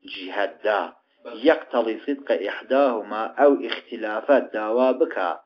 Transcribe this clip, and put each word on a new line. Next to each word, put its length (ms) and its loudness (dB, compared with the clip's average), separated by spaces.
جهة 600 -6
دا. 280 0
يقتضي 800 0
صدق 420 -2
إحداهما 760 0
أو 400 4
اختلافات 880 -2
داوا 400 2
بك 540 -2